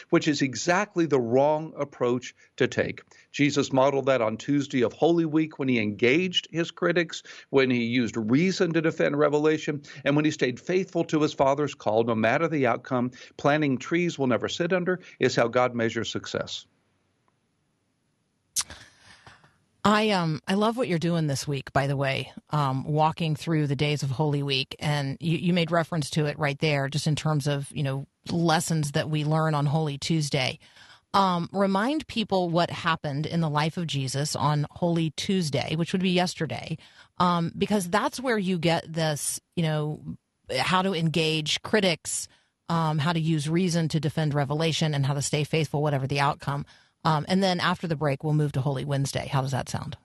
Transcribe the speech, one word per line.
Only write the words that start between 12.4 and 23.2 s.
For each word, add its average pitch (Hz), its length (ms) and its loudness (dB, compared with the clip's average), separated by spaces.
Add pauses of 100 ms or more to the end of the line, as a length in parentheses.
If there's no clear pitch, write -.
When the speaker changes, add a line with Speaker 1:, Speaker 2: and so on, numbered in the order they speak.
Speaker 1:
the 147 220 2
outcome. 123 420 0 (260)
Planting 147 420 2
trees 170 380 -2
we'll 135 120 0
never 110 200 0
sit 170 240 -2
under 180 280 0 (180)
is 127 160 2
how 120 140 2
God 120 260 2
measures 113 340 -2
success. - 580 -8 (3250)
Speaker 2:
I, 214 260 4
um, 170 360 0
I 190 80 0
love 214 220 2
what 254 100 0
you're 170 140 0
doing 165 260 0
this 139 220 -2
week, 139 240 -6
by 139 160 2
the 143 80 0
way, 135 340 -2 (200)
um, 135 340 0
walking 156 500 0